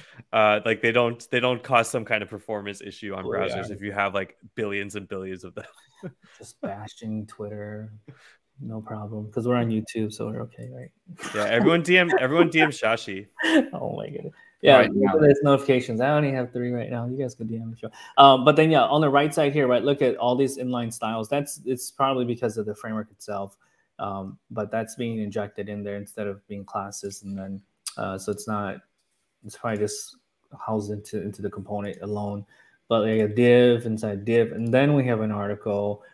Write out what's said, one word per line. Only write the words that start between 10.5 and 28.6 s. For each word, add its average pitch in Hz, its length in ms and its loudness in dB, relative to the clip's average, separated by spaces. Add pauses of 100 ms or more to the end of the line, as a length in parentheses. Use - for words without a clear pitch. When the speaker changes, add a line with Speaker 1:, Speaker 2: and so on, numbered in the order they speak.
Speaker 2:
right? 127 180 -16 (440)
Speaker 1:
Yeah, 104 100 -2
everyone 123 380 4
D 180 160 6
M, 175 200 4
everyone 151 320 4
D 160 100 2
M 156 100 4
Shashi. 110 560 -2 (180)
Speaker 2:
<laughs> 320 300 4
Oh - 220 -6
my - 120 -8
goodness. 151 240 -12 (280)
Yeah, 139 180 8
Speaker 3:
Right - 140 4
Speaker 2:
look - 100 2
Speaker 3:
now. - 120 4
Speaker 2:
at 156 60 4
those 143 220 8
notifications. 131 580 2
I 131 100 2
only 151 220 2
have 123 200 -4
three 123 180 -4
right 120 200 -6
now. 120 160 -6
You 127 100 -6
guys 131 180 -6
could 113 140 -10
D 113 80 -6
M 113 180 -10
if - 80 -16
you 110 60 -10
want. - 60 -16 (460)
Um, 123 40 -2
but 147 120 8
then, 160 140 6
yeah, 147 120 6
on 143 180 4
the 156 100 4
right 143 240 4
side 143 180 2
here, 143 160 2
right, 123 160 4
look 143 180 2
at 123 140 2
all 123 200 0
these 131 220 0
inline 123 340 -4
styles. 113 360 -6
That's, 143 360 -4
it's 127 260 -6
probably 135 340 0
because 117 340 -4
of 107 80 -6
the 104 80 -6
framework 110 360 -8
itself, 101 460 -10 (420)
um, 98 400 -8 (120)
but 104 200 -6
that's 113 260 -6
being 117 220 -6
injected 104 500 -8
in 104 140 -10
there 101 140 -8
instead 101 320 -10
of 98 180 -12
being 101 180 -12
classes, 101 580 -10
and 98 160 -10
then, 95 220 -10 (360)
uh, 98 220 -6
so 101 120 -8
it's 101 160 -10
not, 104 300 -6 (680)